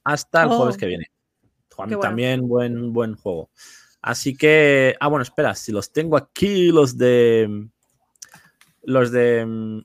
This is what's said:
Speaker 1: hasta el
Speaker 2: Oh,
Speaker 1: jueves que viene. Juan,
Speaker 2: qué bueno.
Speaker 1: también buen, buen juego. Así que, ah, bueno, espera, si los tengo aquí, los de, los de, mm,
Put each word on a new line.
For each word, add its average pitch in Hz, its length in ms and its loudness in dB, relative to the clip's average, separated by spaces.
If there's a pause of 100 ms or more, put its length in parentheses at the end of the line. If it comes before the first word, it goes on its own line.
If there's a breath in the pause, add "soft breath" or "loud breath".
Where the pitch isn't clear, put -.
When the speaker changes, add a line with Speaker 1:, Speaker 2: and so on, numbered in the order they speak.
Speaker 1:
hasta 151 380 0
el - 60 2
Speaker 2:
Oh, 233 80 2
Speaker 1:
jueves 123 200 0
que 110 80 -6
viene. 87 260 -8 (640)
Juan, 98 140 -10
Speaker 2:
qué 110 60 -4
bueno. 101 140 -2
Speaker 1:
también 123 380 -2
buen, 120 460 -2
buen 113 220 -2
juego. 87 340 -10 (520 soft breath)
Así 127 360 -6
que, 147 600 4
ah, 147 80 -2
bueno, 147 160 -2
espera, 123 320 -4
si - 160 -10
los 101 200 -6
tengo 156 240 -2
aquí, 180 560 0
los 139 240 4
de, 113 720 2 (1160 soft breath)
los 127 280 0
de, 120 320 0
mm, 110 420 -10